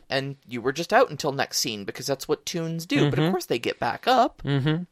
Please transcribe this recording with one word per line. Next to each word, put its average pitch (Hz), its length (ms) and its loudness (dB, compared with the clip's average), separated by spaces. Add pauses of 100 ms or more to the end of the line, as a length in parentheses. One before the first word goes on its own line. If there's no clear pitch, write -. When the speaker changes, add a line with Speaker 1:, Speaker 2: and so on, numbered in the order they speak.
(100)
Speaker 1:
and 135 260 -2 (120)
you 120 120 -6
were 127 120 0
just 165 200 -4
out 247 160 6
until 147 220 -4
next 135 280 -2
scene 107 260 -4
because 117 200 -10
that's 139 220 -4
what - 180 -2
toons 165 400 -4
do. 180 260 2
But 127 100 0
of 151 60 4
Speaker 2:
Mm-hmm. 175 40 4
Speaker 1:
course 359 160 -2
they 123 140 -2
get - 180 -4
back - 300 -2
up, 254 340 4
Speaker 2:
Mm-hmm. 143 500 0